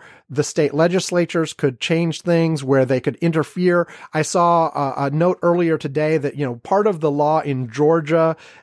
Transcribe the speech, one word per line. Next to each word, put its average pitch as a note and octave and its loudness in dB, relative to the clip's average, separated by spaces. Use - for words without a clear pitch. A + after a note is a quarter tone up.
the C#3 0
state D3 -2
legislatures E3+ 0
could C3 -2
change E3 -2
things, E3 0
where C3+ 2
they B2+ 0
could C3 -4
interfere. E3+ 0
I D#3 0
saw E3+ 2
a, C#3 -4
a C#3 -4
note E3+ 0
earlier E3+ 2
today D3+ -2
that, C3+ -4
you C#3+ -4
know, A#2+ -6
part G3+ 0
of F3+ -2
the D3+ 0
law D3 0
in C3 -4
Georgia D#3+ 2